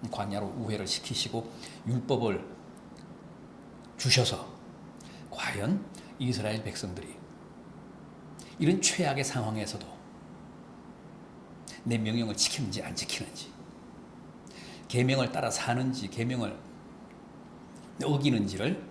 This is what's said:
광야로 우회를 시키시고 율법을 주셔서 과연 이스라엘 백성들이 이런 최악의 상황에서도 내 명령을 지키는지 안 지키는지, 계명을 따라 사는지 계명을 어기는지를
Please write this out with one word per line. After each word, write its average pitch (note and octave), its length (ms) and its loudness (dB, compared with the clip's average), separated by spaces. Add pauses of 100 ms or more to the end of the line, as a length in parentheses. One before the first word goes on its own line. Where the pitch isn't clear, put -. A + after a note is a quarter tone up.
(120)
광야로 G2+ 340 0 (120)
우회를 G#2 280 0
시키시고 - 640 0 (360)
율법을 A2+ 580 4 (1500)
주셔서 - 560 6 (800)
과연 C3 520 2 (360)
이스라엘 A2 440 2
백성들이 F#2 440 -4 (1500)
이런 F3+ 220 8
최악의 C#3+ 420 6
상황에서도 G#2+ 640 0 (2000)
내 A#2 120 4
명령을 A2 380 2
지키는지 G2+ 480 2
안 F2 120 -4
지키는지, - 560 -4 (1400)
계명을 B2+ 440 6
따라 - 180 4
사는지 B2 600 2
계명을 A#2 480 2 (1500)
어기는지를 C3 880 4